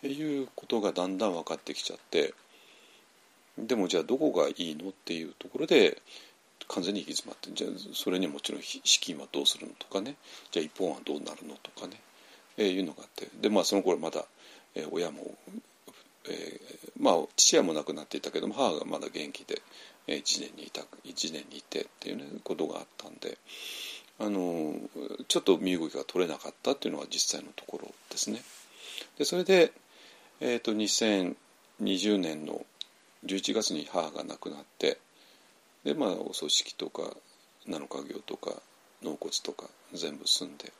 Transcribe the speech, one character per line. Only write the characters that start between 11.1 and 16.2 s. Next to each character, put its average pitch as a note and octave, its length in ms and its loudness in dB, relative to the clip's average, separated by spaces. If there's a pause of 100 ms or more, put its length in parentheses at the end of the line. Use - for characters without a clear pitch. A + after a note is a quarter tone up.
う D2 40 -4
な D#2+ 140 -8
る D#2+ 120 -14
の D2+ 160 -12
と - 80 -16 (100)
か - 60 -10
ね、 - 140 -14 (560)
え A2+ 80 2
ー、 F#2 80 4
い F#2+ 80 0
う F#2 40 2
の D#2 80 -6
が - 100 -16
あ - 40 -18
っ - 80 -20
て、 - 140 -10 (120)
で、 - 80 4
ま G2+ 140 6
あ、 - 20 4
そ - 120 2
の F#2+ 60 4
頃 F2 160 4
ま D#2+ 120 -2
だ、 D#2 140 -4 (500)
え D#2+ 100 -4
ー、 D#2 60 -6
親 E2 200 0
も D2 240 -10 (960)